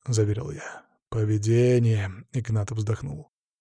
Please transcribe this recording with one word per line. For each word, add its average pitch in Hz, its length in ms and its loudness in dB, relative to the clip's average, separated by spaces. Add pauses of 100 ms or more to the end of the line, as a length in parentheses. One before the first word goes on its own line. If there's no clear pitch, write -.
заверил 107 440 0
я. - 340 -14 (240)
«Поведение», — 113 1000 2 (220)
Игнат 110 400 -2
вздохнул. 113 580 -6 (300)